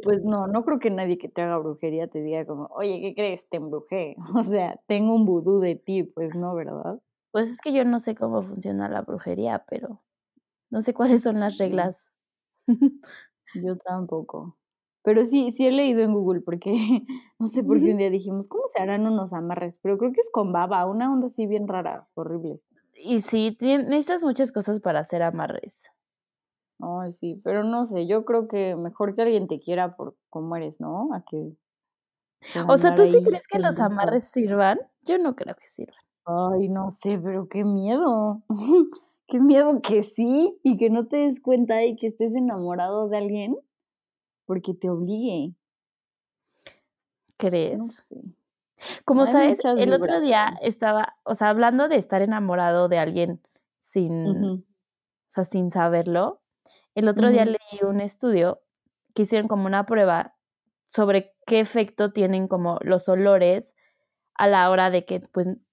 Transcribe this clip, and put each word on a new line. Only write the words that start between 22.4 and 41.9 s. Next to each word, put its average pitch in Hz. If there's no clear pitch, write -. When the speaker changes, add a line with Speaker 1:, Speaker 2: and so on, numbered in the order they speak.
Speaker 2:
Y 208
sí, 220
tien-, 269
necesitas 302
muchas 269
cosas 208
para 165
hacer 170
amarres. -
Speaker 1:
Ay, 175
sí, 175
pero 202
no 233
sé, 185
yo 214
creo 233
que 196
mejor 175
que 226
alguien 220
te 156
quiera 175
por -
cómo 165
eres, 156
¿no? 185
A 180
que 156
por 339
Speaker 2:
O 277
sea, 349
Speaker 1:
andar -
Speaker 2:
¿tú 392
sí 349
Speaker 1:
ahí 370
Speaker 2:
crees 370
que 403
los 339
Speaker 1:
pendeja. -
Speaker 2:
amarres 208
sirvan? 202
Yo 349
no 311
creo -
que -
sirvan. -
Speaker 1:
Ay, 185
no 190
sé, 202
pero 185
qué 202
miedo. 214
<laughs> 254
Qué 247
miedo 285
que 208
sí, 269
y 247
que 220
no 226
te 294
des 285
cuenta 233
y 233